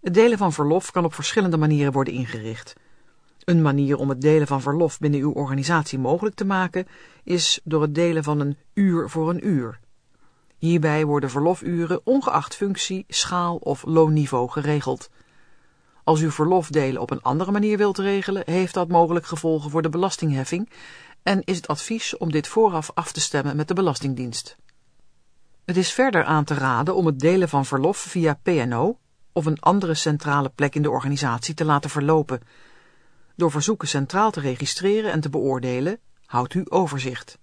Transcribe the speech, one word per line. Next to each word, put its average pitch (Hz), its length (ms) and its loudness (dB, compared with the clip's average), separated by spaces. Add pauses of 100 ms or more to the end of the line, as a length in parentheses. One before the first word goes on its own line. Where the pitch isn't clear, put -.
Het 180 140 -2
delen 220 240 6
van 190 140 2
verlof 151 380 0
kan 175 140 0
op 160 100 -2
verschillende 175 420 0
manieren 151 360 4
worden 135 220 0
ingericht. 113 600 -8 (680)
Een 170 180 4
manier 139 340 2
om 139 120 -2
het 131 120 -4
delen 151 260 4
van 139 140 -2
verlof 143 380 0
binnen 147 220 0
uw 143 120 0
organisatie 139 680 -2
mogelijk 175 380 0
te 208 80 -4
maken 185 420 -2 (360)
is - 420 0
door 156 180 0
het 151 120 0
delen 160 300 0
van 147 160 0
een 143 160 -2 (180)
uur 175 360 2
voor 160 200 -2
een 175 160 -2
uur. 131 340 -2 (760)
Hierbij 156 480 2
worden 143 260 0
verlofuren 170 760 0
ongeacht 262 500 0
functie, 190 540 -4
schaal 175 480 -2
of - 280 -4
loonniveau 151 680 4
geregeld. 143 600 -4 (960)
Als 160 160 4
u 160 100 2
verlofdelen 151 720 0
op 123 80 -6
een - 120 -6
andere 156 280 0
manier 208 260 2
wilt 196 220 2
regelen, 196 480 -2
heeft 180 280 0
dat 175 140 0
mogelijk 170 380 2
gevolgen 156 440 -2
voor 160 120 0
de 160 60 0
belastingheffing 170 840 -2 (520)
en 190 220 0
is 185 120 -2
het - 120 -12
advies - 480 -4
om 160 160 -4
dit 151 160 -2
vooraf 185 460 0
af - 180 -4
te 160 80 -6
stemmen 143 360 -2
met 151 120 -2
de 185 60 -2
Belastingdienst. 135 840 -4 (1080)
Het 175 120 -2
is 185 160 0
verder 240 320 2
aan 151 200 2
te 147 100 -4
raden 135 400 0
om 185 120 2
het 147 120 2
delen 170 300 4
van 139 160 0
verlof 139 320 0
via 160 460 -2
P - 40 -4
N 135 260 2
O 156 260 0 (340)
of 156 140 -2
een 156 140 0
andere 180 340 2
centrale 147 540 0
plek 143 260 -2
in 151 80 0
de - 80 2
organisatie 135 640 -2
te 160 100 -4
laten 147 260 0
verlopen. 147 500 0 (920)
Door 175 160 2
verzoeken 151 380 -2
centraal 185 420 0
te 165 100 -8
registreren 175 720 -2
en 156 80 0
te 147 100 -6
beoordelen, 131 680 -2 (280)
houdt 123 280 -4
u 185 140 -2
overzicht. 139 760 -4